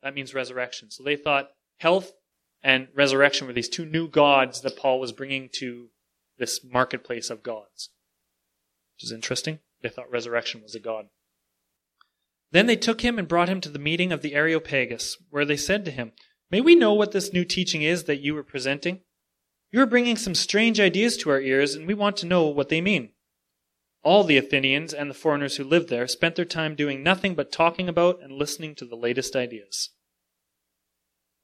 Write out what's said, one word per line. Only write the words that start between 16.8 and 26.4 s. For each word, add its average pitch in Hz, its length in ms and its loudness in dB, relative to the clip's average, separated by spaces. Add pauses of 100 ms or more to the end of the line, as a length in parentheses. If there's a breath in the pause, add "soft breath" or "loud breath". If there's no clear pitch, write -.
what 208 180 2
this 190 200 -2
new 180 120 0
teaching 175 380 -2
is 160 220 0
that 143 160 -2
you 147 160 -4
are 147 60 -8
presenting? 143 600 -4 (680)
You 226 100 2
are 269 60 8
bringing 240 300 2
some 190 180 -6
strange 214 460 2
ideas 202 380 4
to 156 120 -2
our 135 100 4
ears, 135 340 2
and 156 120 -10
we 196 80 0
want 202 240 0
to 175 80 -8
know 170 200 4
what 143 220 0
they 160 120 0
mean." 175 320 0 (920)
All 190 220 6
the 151 140 6
Athenians 143 560 0
and 147 160 -6
the 135 40 -12
foreigners 143 420 -2
who 139 80 -6
lived 165 260 2
there 123 180 -2
spent 165 260 -2
their 175 120 -2